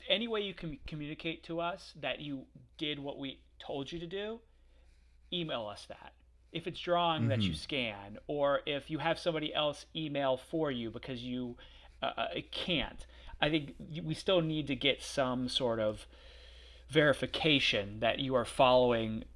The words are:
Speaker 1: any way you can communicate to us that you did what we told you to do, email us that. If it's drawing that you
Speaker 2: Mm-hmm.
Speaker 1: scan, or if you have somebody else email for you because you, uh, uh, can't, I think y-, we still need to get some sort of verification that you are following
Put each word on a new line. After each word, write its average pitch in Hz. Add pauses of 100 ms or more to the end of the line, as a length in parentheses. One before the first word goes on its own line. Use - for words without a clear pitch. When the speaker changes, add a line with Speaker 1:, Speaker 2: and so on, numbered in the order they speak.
Speaker 1:
any 214
way 220
you 196
can 160 (100)
communicate 156
to 170
us 170
that 135
you 139 (320)
did 147
what 139
we 135 (180)
told 139
you 170
to 170
do, 208 (920)
email 156
us 104
that. - (400)
If 165
it's 170
drawing 170
that 117
you 95
Speaker 2:
Mm-hmm. 78
Speaker 1:
scan, 104 (100)
or 139
if 143
you 156
have 160
somebody 156
else 147
email 143
for 156
you 117
because 117
you, 123 (440)
uh, 123
uh, 113 (240)
can't, - (360)
I 151
think 147
y-, 160
we 156
still 185
need 156
to 139
get 127
some 127
sort 117
of 107 (840)
verification 131
that 113
you 131
are 117
following 120 (100)